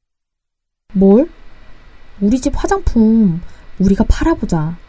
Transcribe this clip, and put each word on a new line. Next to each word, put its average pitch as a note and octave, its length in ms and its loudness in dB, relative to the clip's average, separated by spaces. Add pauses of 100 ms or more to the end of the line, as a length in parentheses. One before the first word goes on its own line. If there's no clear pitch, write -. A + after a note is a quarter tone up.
(920)
"뭘?" G3+ 380 4 (880)
"우리 G#3 180 0
집 C4+ 140 -4 (100)
화장품 A3 760 0 (380)
우리가 G3 260 2
팔아보자." E3+ 720 -2 (120)